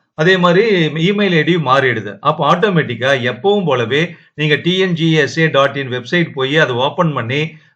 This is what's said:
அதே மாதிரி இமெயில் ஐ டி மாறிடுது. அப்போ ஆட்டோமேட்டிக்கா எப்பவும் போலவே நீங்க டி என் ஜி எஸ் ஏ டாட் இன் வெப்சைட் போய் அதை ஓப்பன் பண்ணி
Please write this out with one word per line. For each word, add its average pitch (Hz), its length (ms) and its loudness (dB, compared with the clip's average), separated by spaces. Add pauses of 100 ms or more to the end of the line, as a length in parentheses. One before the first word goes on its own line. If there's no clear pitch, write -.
(140)
அதே 180 240 2
மாதிரி 180 500 2
இமெயில் 175 500 0
ஐ 151 60 2
டி 165 120 2
மாறிடுது. 127 640 0
அப்போ 156 360 0
ஆட்டோமேட்டிக்கா 139 560 0 (200)
எப்பவும் 196 340 0
போலவே 139 500 -2 (180)
நீங்க 151 220 0
டி 180 220 -2
என் 185 160 0
ஜி 160 180 0
எஸ் 151 260 0
ஏ 160 100 2
டாட் 139 300 2
இன் 135 120 -6
வெப்சைட் 127 440 -4
போய் 135 240 -2
அதை 131 180 2
ஓப்பன் 147 380 -2
பண்ணி 135 420 -6 (200)